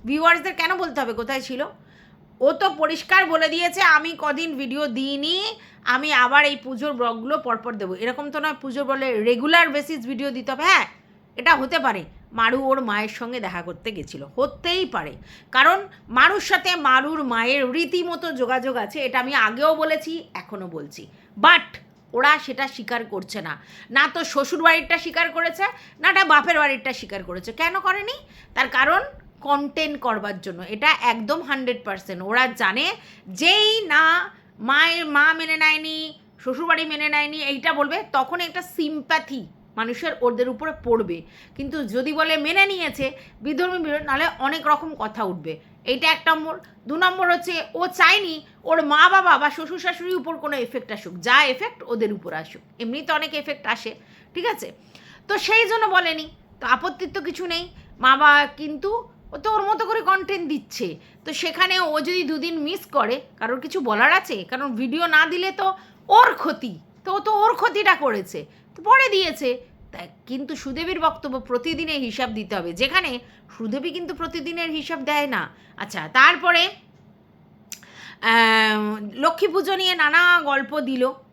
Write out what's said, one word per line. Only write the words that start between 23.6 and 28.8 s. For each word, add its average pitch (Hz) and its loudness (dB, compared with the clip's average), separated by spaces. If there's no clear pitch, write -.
না 277 4
তো 339 -4
শ্বশুর 285 -2
বাড়িরটা 330 4
স্বীকার 330 -2
করেছে, 330 -2
না 339 4
এটা 381 6
বাপের 302 6
বাড়িরটা 269 0
স্বীকার 196 -10
করেছে। 180 -10
কেন 339 -2
করেনি? 403 -2
তার 262 0
কারণ 285 4